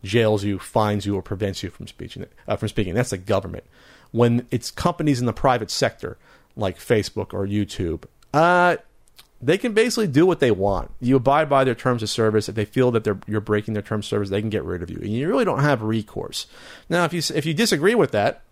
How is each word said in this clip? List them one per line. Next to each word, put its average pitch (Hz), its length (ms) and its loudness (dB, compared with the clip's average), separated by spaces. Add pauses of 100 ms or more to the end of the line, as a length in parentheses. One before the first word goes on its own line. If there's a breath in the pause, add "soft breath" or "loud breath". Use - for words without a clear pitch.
jails 107 440 2
you, 101 140 -2
fines 104 460 -2
you, 101 100 -2
or 92 60 -4
prevents 98 400 -6
you 90 80 -8
from - 180 -16
speech, - 300 -16 (300 soft breath)
uh, 104 80 -2
from 107 140 -4
speaking. 92 240 -2
That's 123 160 0
the 98 80 -6
government. 95 480 -4 (460 soft breath)
When 120 380 2
it's - 220 -4
companies 151 480 0
in 127 60 -2
the 113 80 0
private 123 380 0
sector, - 460 -4 (380 soft breath)
like 98 220 -2
Facebook 104 560 -2
or 98 140 -2
YouTube, 98 560 -4 (300)
uh, 175 440 4 (640)
they 147 160 2
can 226 160 -2
basically 220 340 2
do 147 180 6
what 185 140 2
they 123 120 4
want. 95 480 0
You 123 160 2
abide 139 340 2
by 135 140 4
their 127 120 2
terms 120 280 -2
of 104 60 -4
service. 110 380 2
If 101 80 -8
they 107 100 0
feel 127 260 2
that 113 120 0
they're, 98 240 -2
you're 104 140 -2
breaking 104 320 -2
their 104 100 -4
terms 104 220 -4
of - 40 -12
service, 101 200 -2
they 101 120 -2
can 110 80 -4
get 101 140 -2
rid 87 200 -6
of 82 60 -10
you, 82 80 -10
and 101 140 -6
you 127 160 -2
really 247 180 2
don't 139 160 0
have 139 200 2
recourse. - 680 -6 (420 loud breath)
Now, 170 160 2
if 151 80 -4
you 175 60 -4
s-, - 120 -4
if 156 140 -2
you 160 80 0
disagree 196 420 2
with 170 160 4
that 104 400 0